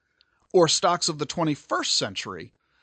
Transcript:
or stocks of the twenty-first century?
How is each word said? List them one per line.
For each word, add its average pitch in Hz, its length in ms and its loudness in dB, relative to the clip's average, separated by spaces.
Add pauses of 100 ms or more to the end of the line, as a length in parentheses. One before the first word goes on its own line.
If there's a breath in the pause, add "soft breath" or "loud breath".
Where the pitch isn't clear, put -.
(520)
or 175 160 6
stocks 175 400 0
of 151 120 -4
the 147 80 -4
twenty-first 170 680 -2
century? 98 580 -6 (300)